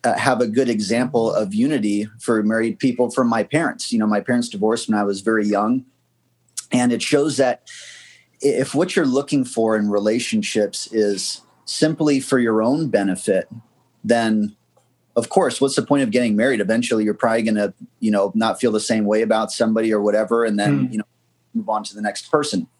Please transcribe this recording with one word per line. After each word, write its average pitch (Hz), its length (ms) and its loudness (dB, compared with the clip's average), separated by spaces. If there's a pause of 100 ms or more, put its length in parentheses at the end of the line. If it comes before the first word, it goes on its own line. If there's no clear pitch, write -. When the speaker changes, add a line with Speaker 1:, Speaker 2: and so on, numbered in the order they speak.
Speaker 1:
uh, 113 140 0
have 123 240 0
a 120 60 2
good 117 220 0
example 113 640 0
of 101 200 -2
unity 107 540 0 (120)
for 113 240 0
married 113 360 0
people 123 320 0
from 127 160 0
my 113 160 0
parents. - 480 -4
You 113 80 0
know, 107 80 2
my 104 140 0
parents 120 260 -2
divorced 110 400 -2
when 107 100 0
I 104 60 0
was 98 180 -2
very 110 240 0
young. 107 400 0 (840)
And 123 220 2
it 107 80 -2
shows 147 360 0
that 127 260 0 (800)
i-, 139 60 0
if 131 260 0
what 175 220 0
you're 170 100 4
looking 135 380 0
for 113 320 0
in 104 140 0
relationships 107 1040 0
is 104 480 0 (240)
simply 151 560 0
for 135 180 0
your 113 240 2
own 143 260 0
benefit, 98 600 0 (540)
then, 110 520 0 (600)
of 117 140 0
course, 170 320 2
what's 135 140 0
the - 100 2
point 143 180 2
of 110 80 -2
getting 117 240 2
married? 117 240 2
Eventually, 110 440 0
you're 107 100 0
probably 113 300 0
gonna, 107 300 0 (260)
you 110 120 0
know, 101 240 2
not 110 240 0
feel 120 120 2
the 107 80 0
same 110 260 -2
way 107 160 2
about 110 300 0
somebody 113 420 0
or 104 80 2
whatever, 107 440 2
and 104 140 0
then, 135 260 2
Speaker 2:
Hmm. 127 60 -6
Speaker 1:
you 110 80 -6
know, - 60 -8 (480)
move 110 160 -4
on 107 160 -2
to 101 100 -14
the 104 60 -12
next - 280 -6
person. 143 380 0 (120)